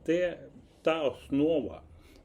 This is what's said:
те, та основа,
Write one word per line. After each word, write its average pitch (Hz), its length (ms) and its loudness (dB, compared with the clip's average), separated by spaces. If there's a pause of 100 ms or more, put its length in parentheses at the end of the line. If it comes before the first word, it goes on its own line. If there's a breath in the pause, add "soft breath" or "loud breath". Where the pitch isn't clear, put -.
те, 170 360 0 (420)
та 160 220 0
основа, 139 760 0 (440 loud breath)